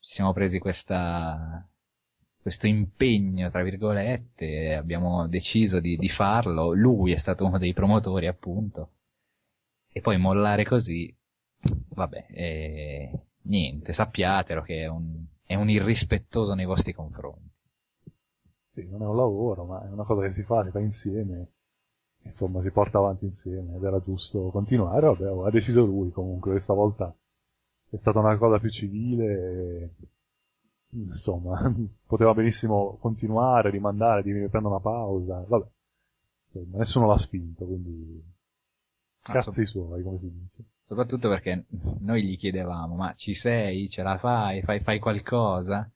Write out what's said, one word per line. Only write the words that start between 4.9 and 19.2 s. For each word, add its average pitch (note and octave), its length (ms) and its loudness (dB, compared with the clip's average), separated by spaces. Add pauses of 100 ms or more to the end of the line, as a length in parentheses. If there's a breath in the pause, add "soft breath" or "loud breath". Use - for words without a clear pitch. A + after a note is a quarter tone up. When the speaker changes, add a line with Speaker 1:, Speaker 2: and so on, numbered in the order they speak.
Speaker 1:
deciso F#2 500 2
di, E2+ 160 0
di F2+ 140 0
farlo. G2 640 2
Lui G2 400 6
è E2+ 40 2
stato F#2+ 280 -2
uno F#2 120 2
dei F2+ 160 0
promotori, G2 540 2
appunto. F2+ 600 -6 (1040)
E G2+ 80 -6
poi G#2 160 4
mollare G2+ 480 4
così, E2+ 500 0 (760)
vabbè, - 420 -6
eh, D#2 800 -8 (320)
niente, D2+ 500 -2
sappiatelo F#2 680 0
che D#2+ 200 -6
è D#2+ 60 -4
un, D#2+ 360 -8 (220)
è F#2 100 -4
un G#2 140 2
irrispettoso G#2 840 2
nei F#2 120 -2
vostri F#2 260 0
confronti. D#2 580 -14 (1200)
Speaker 2:
Sì, E2+ 180 -16
non G2+ 120 -10
è G#2+ 40 -4
un G#2+ 120 0
lavoro, G#2 480 0